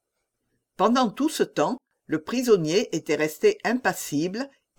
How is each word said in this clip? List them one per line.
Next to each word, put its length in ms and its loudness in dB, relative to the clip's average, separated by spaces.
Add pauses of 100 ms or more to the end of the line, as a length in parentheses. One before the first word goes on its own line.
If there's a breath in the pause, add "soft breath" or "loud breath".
(760)
Pendant 340 2
tout 180 -2
ce 140 0
temps, 340 -2 (300)
le 160 -4
prisonnier 720 0
était 200 -2
resté 480 0
impassible 840 -2 (300 soft breath)